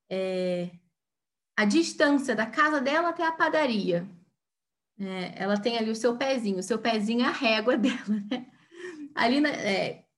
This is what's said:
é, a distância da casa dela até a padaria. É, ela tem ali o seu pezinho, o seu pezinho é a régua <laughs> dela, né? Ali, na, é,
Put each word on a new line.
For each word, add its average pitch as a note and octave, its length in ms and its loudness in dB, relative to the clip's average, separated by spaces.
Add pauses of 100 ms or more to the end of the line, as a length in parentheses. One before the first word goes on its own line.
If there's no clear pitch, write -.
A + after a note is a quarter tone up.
(120)
é, F#3 580 -2 (880)
a G#3+ 80 4
distância C#4+ 680 2
da A3 100 0
casa D4+ 340 2
dela D4+ 300 0
até E4 160 -2
a D#4+ 60 0
padaria. A3+ 760 0 (920)
É, F#3 420 -8
ela G3+ 160 0
tem A#3 200 0
ali A3 120 0
o A3 60 -2
seu A#3+ 220 0
pezinho, A#3+ 420 0
o F#3 40 -2
seu A3 140 0
pezinho A3+ 440 0
é B3+ 60 2
a E4 40 0
régua A3+ 440 2
<laughs> - 20 2
dela, G#3+ 520 0
né? B3 160 -6 (680)
Ali, C4+ 240 2
na, A#3+ 100 2
é, - 560 -4 (120)